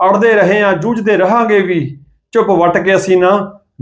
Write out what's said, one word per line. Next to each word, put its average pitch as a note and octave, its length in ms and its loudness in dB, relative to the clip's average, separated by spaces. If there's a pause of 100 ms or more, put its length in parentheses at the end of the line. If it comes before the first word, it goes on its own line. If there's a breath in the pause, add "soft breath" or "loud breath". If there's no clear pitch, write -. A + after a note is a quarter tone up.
ਅੜਦੇ G3+ 300 2
ਰਹੇ G3+ 280 2
ਹਾਂ, G3 100 2
ਜੂਝਦੇ G#3 440 -2
ਰਹਾਂਗੇ G#3 440 0
ਵੀ, E3+ 400 -4 (320)
ਚੁੱਪ A3+ 180 0
ਵੱਟ F3 280 0
ਕੇ F#3+ 180 0
ਅਸੀਂ F#3+ 220 0
ਨਾ G3 400 -2 (240)